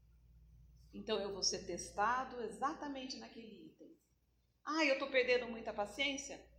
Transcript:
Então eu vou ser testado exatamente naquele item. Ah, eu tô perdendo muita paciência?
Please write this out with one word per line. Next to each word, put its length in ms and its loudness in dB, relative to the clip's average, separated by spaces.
Então 260 0
eu 140 -2
vou 80 -4
ser 240 2
testado 800 0
exatamente 720 -4
naquele 500 -14
item. 300 -20
Ah, 220 4
eu 140 6
tô 80 0
perdendo 400 4
muita 260 -6
paciência? 680 -2